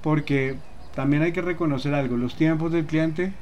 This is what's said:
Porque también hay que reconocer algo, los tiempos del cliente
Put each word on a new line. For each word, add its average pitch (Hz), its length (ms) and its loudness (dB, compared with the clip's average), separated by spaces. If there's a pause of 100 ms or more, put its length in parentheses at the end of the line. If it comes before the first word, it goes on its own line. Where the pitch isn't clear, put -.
Porque 139 540 0 (360)
también 143 300 2
hay 170 80 2
que 175 100 -4
reconocer 147 540 0
algo, 127 220 0
los 120 180 -2
tiempos 160 360 2
del 165 140 2
cliente 160 560 0